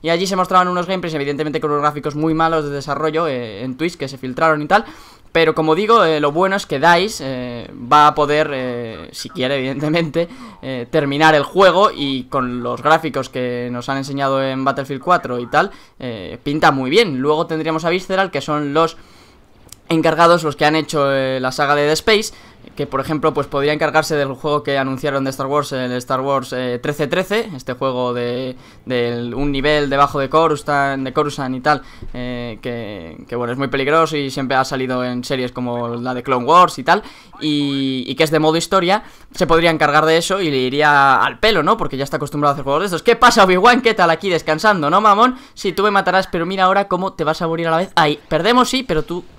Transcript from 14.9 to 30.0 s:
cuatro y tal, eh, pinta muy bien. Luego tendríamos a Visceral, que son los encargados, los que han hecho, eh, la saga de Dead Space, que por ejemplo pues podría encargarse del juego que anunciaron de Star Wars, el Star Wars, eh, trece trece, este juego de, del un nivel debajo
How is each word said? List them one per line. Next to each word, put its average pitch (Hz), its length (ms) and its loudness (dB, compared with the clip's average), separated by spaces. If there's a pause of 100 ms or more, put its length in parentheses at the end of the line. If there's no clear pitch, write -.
cuatro 151 380 0
y 120 80 -8
tal, 175 240 0 (260)
eh, 107 460 -10
pinta 151 280 2
muy 131 200 -2
bien. 180 260 2
Luego 151 300 0
tendríamos 160 360 -4
a 170 60 0
Visceral, 185 400 -2
que - 120 -4
son 147 340 -4
los 160 200 2 (920)
encargados, 160 540 4
los 147 120 -2
que 151 100 0
han 151 100 4
hecho, 147 360 0
eh, 131 280 0
la 127 120 -2
saga 147 240 0
de 147 80 2
Dead 151 100 2
Space, 214 400 0 (440)
que 143 100 -4
por 135 140 -4
ejemplo 151 320 0
pues 143 120 -2
podría 147 280 -2
encargarse 151 420 0
del 139 140 0
juego 147 340 -2
que 139 140 0
anunciaron 135 480 -2
de 135 40 -2
Star 135 160 -6
Wars, 139 280 -2
el 127 180 -4
Star 127 300 -4
Wars, 135 320 -2
eh, 123 280 -4
trece 147 260 -4
trece, 202 460 -2
este 127 200 -10
juego 127 400 -2
de, 123 420 -6 (300)
del 120 500 -2
un 143 160 -2
nivel 143 380 0
debajo 143 300 2